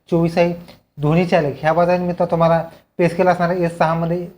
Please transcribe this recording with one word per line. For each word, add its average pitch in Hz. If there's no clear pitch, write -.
चोवीस 170
आहे 175
ध्वनी 160
चालक, 160
ह्या 156
पदासाठी 175
मित्रांनो, 175
तुम्हाला 165
पे 170
स्केल 180
असणार 175
आहे. 180
एस 170
सहामध्ये 170